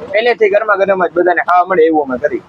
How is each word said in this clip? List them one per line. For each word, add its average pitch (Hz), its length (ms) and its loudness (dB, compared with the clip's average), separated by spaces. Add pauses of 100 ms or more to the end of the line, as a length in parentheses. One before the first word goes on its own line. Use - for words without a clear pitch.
(120)
પહેલેથી 226 360 2
ગરમા 208 260 0
ગરમ 190 320 0
જ 156 80 -4
બધાને 170 280 0
ખાવા 175 220 2
મળે 180 180 0
એવું 156 200 2
અમે 127 160 -6
કરી. 127 300 -4